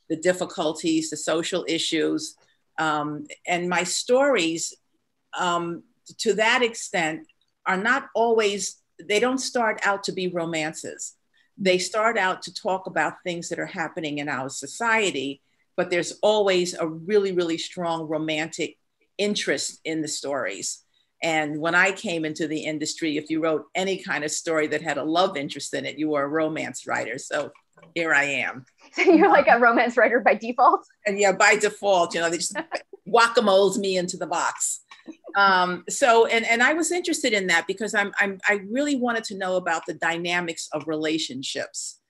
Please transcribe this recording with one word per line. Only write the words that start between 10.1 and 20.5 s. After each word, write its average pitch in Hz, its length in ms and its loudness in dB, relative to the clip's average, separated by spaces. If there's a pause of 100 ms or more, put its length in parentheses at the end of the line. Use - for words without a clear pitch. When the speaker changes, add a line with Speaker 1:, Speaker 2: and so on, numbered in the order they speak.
Speaker 1:
be 185 160 -2
romances. 165 880 -4 (440)
They 185 200 4
start 220 400 0
out 185 240 0
to 175 120 -12
talk 185 320 -2
about 165 280 -2 (100)
things 170 240 -6
that 156 100 -6
are 156 80 -6
happening 156 520 -6
in 143 100 -6
our 135 200 -6
society, 147 920 -2 (340)
but 175 140 0
there's 175 320 -2
always 196 520 2
a 165 120 -4
really, 190 460 0
really 170 260 0
strong 165 500 -4
romantic 156 680 -4 (420)
interest 196 640 -2
in 160 180 -4
the 147 60 -4
stories. 120 720 -6 (400)